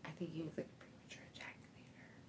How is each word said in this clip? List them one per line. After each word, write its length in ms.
I 40
think 140
he 100
was, 140
like, 100
a 120
premature 440
ejaculator. 760